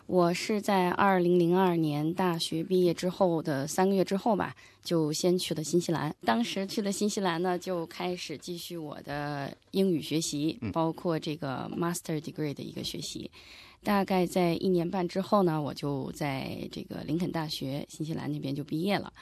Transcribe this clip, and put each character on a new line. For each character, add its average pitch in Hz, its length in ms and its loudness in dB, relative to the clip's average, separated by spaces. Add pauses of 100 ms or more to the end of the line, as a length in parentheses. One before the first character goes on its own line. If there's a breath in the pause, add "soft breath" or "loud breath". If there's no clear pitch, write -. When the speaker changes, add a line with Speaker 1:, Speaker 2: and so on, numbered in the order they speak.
Speaker 1:
我 175 260 4
是 208 280 -2
在 190 320 4
二 196 260 6
零 175 220 6
零 175 180 6
二 185 160 6
年 156 400 0
大 180 240 0
学 165 240 -2
毕 180 220 4
业 165 100 4
之 180 160 -2
后 170 320 2
的 139 240 -2
三 190 220 2
个 196 80 4
月 180 80 6
之 190 120 -2
后 202 200 2
吧， 170 180 -2 (300 loud breath)
就 160 280 0
先 180 240 2
去 180 180 -2
了 156 100 -4
新 175 160 2
西 170 100 -2
兰。 151 240 -2 (100)
当 226 180 2
时 196 220 -2
去 196 180 -4
了 202 100 0
新 208 180 0
西 202 100 -4
兰 175 220 0
呢， 180 160 0
就 175 300 -4
开 180 260 -6
始 165 240 -8
继 175 180 -8
续 170 200 -10
我 151 260 -10
的 143 500 -6 (200)
英 190 180 4
语 160 100 2
学 147 200 0
习， 151 400 -2
Speaker 2:
嗯。 110 100 -4
Speaker 1:
包 160 220 0
括 165 260 -2
这 147 160 -6
个 131 420 -6
master 170 440 -4
degree 151 340 -6
的 - 80 -10
一 - 80 -10
个 - 140 -8
学 - 160 -8
习。 - 280 -10 (540 loud breath)
大 202 220 2
概 185 200 2
在 175 300 2
一 - 140 0
年 175 200 2
半 180 180 -2
之 190 140 -4
后 202 220 4
呢， 156 180 4
我 143 140 -4
就 143 380 -4
在 139 440 -6 (140)
这 - 120 -10
个 - 200 -10
林 151 160 -2
肯 180 140 -2
大 156 160 -4
学 143 400 -6
新 - 180 -8
西 160 80 -4
兰 135 180 -6
那 151 60 -4
边 139 160 -4
就 147 80 -4
毕 156 200 -4
业 196 140 2
了。 - 260 -6